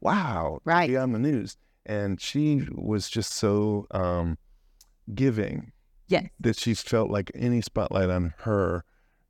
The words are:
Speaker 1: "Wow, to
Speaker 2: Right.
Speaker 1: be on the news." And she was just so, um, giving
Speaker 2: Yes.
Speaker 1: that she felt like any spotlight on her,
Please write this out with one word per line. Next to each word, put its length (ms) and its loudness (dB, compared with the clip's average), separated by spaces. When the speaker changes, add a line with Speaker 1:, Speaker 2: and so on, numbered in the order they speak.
Speaker 1:
"Wow, 640 0
to 40 -2
Speaker 2:
Right. 200 4
Speaker 1:
be 80 2
on 160 2
the 60 0
news." 380 0
And 340 -2
she 520 0
was 380 -2
just 220 -4
so, 580 2
um, 480 0
giving 580 0
Speaker 2:
Yes. 180 0
Speaker 1:
that 180 0
she 160 0
felt 360 0
like 240 -2
any 260 0
spotlight 500 0
on 280 0
her, 460 0